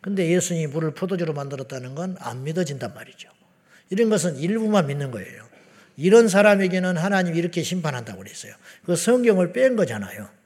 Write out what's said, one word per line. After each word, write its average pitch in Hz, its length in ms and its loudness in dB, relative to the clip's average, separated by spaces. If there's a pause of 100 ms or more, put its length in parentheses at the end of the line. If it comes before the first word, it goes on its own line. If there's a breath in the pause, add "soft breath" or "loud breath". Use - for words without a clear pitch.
근데 185 280 -2
예수님이 170 380 0
물을 156 260 -4
포도주로 175 400 -4
만들었다는 135 600 -10
건 180 240 -8
안 127 240 -10
믿어진단 143 500 -4
말이죠. - 360 -20 (600 soft breath)
이런 220 200 2
것은 170 280 0
일부만 202 500 0
믿는 139 240 -4
거예요. - 340 -12 (520 soft breath)
이런 208 320 6
사람에게는 185 680 4
하나님이 180 420 0
이렇게 170 260 -2
심판한다고 127 560 -6
그랬어요. - 340 -18 (320 loud breath)
그 175 100 0
성경을 208 560 4
뺀 254 240 2
거잖아요. 107 540 -4 (160)